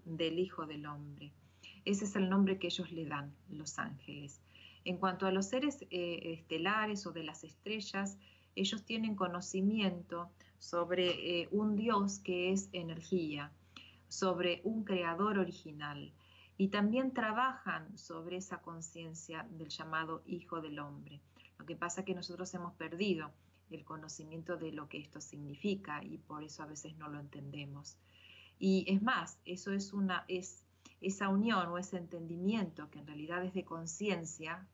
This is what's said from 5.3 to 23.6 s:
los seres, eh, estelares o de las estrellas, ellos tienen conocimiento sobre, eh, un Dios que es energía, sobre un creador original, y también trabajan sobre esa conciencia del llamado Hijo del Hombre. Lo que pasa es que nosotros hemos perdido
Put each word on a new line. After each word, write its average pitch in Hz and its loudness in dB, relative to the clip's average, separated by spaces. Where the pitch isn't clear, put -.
los 196 4
seres, 262 0
eh, 175 -2
estelares 196 0
o 165 -6
de 165 -6
las 156 -8
estrellas, 196 -4
ellos 196 0
tienen 220 0
conocimiento 180 2
sobre, 175 2
eh, 165 -4
un 214 4
Dios 202 4
que 180 2
es 190 2
energía, 165 0
sobre 175 2
un 220 0
creador 190 4
original, 147 -2
y 196 6
también 220 4
trabajan 214 0
sobre 170 -6
esa 185 -6
conciencia 165 -8
del 160 -8
llamado 160 -4
Hijo 175 -4
del 147 -6
Hombre. 143 -10
Lo 151 -16
que 160 -6
pasa 175 -4
es 196 -8
que 185 0
nosotros 180 -6
hemos 175 -6
perdido 160 0